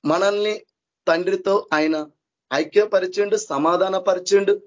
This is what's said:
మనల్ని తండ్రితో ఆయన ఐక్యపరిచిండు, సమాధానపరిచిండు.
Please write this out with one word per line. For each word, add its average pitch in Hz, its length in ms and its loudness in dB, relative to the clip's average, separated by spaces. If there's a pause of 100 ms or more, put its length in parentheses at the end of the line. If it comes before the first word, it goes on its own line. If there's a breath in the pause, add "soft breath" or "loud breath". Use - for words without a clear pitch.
మనల్ని 202 500 0 (540)
తండ్రితో 185 640 0
ఆయన 156 240 0 (560)
ఐక్యపరిచిండు, 196 840 0
సమాధానపరిచిండు. 185 1160 0 (120)